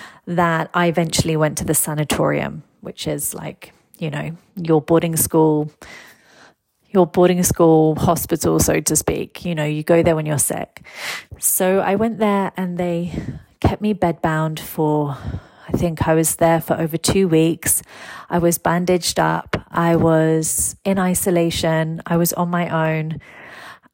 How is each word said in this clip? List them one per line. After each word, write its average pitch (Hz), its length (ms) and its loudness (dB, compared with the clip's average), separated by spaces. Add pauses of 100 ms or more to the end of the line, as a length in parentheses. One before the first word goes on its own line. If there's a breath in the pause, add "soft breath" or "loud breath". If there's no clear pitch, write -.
(280 loud breath)
that 170 460 0
I 175 120 2
eventually 160 500 0
went 151 220 0
to - 60 -4
the 160 100 -2
sanatorium, 151 880 -2 (200)
which - 240 -12
is 147 260 -6
like, - 400 -14 (260)
you 160 120 -6
know, 151 260 -8 (200)
your 160 260 2
boarding 165 340 2
school, 156 560 2 (1160 loud breath)
your 185 160 4
boarding 180 360 4
school 160 540 4
hospital, 165 640 0
so 156 180 0
to 156 160 -2
speak. - 520 -4
You 175 80 -4
know, 156 100 -4
you 151 180 -4
go 170 200 4
there 165 120 4
when 156 120 -2
you're 151 120 -2
sick. - 440 -6 (560 loud breath)
So 190 420 2
I 185 140 0
went 214 240 -2
there 202 400 0
and 180 180 -4
they 175 340 -2 (500 loud breath)
kept - 200 2
me 208 140 0
bedbound 160 640 -2
for, 151 560 0 (500 loud breath)
I - 60 -4
think 170 340 -2
I 160 80 4
was 160 220 2
there 165 240 4
for - 180 -2
over 160 200 -4
two 190 280 2
weeks. 160 560 2 (460 loud breath)
I - 100 -2
was 170 200 2
bandaged 175 600 0
up. 160 380 -2 (140)
I 170 260 2
was 160 880 2
in 196 140 0
isolation. 170 1080 0
I 170 140 0
was 170 160 0
on 175 160 -2
my 165 400 -2
own. 160 280 -4 (760 loud breath)